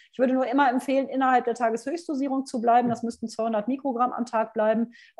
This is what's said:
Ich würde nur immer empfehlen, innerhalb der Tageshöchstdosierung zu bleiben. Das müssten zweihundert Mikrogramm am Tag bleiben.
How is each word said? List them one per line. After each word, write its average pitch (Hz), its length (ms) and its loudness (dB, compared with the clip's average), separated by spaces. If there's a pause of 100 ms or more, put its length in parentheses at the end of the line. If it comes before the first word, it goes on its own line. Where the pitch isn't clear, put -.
(120)
Ich - 60 -10
würde 254 160 2
nur 262 120 0
immer 269 220 2
empfehlen, 262 400 0
innerhalb 254 360 2
der 240 100 0
Tageshöchstdosierung 262 920 -2
zu 247 140 -6
bleiben. 240 280 4
Das 233 140 -2
müssten 233 260 -6
zweihundert 226 400 -2
Mikrogramm 247 440 -2
am 233 140 -4
Tag 220 280 -2
bleiben. 220 380 2 (280)